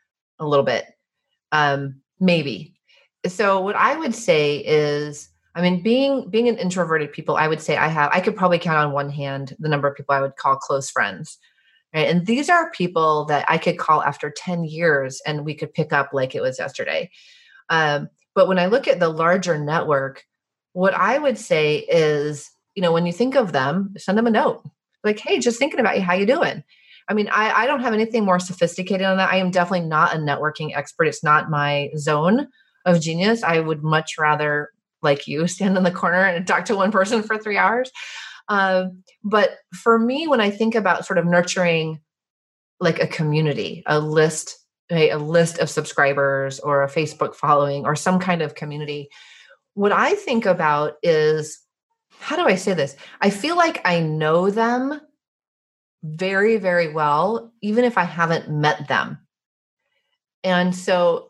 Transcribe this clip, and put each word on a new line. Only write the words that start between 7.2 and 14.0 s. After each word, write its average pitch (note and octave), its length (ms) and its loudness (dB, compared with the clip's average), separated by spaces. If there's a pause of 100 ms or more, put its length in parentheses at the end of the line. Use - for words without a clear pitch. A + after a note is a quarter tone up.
I D#3 120 2
would D#3 140 -2
say D3 160 -2
I D3+ 100 2
have, D#3 240 0
I F#3 80 2
could G#3 160 -2
probably F3+ 220 2
count E3 180 -2
on D3+ 160 2
one C#3+ 160 -4
hand C#3 500 -8
the D#3 120 -4
number C#3+ 180 0
of C#3 80 -4
people C#3 180 -2
I C#3 60 2
would C3+ 160 -4
call C#3 200 0
close C#3 340 -4
friends. G#2 480 -4 (560)
Right? D#3 140 0
And E3+ 180 2
these C4+ 240 0
are E4+ 220 4
people D#3+ 520 0
that D3 240 0
I D#3+ 80 4
could E3+ 220 -2
call D#3 240 2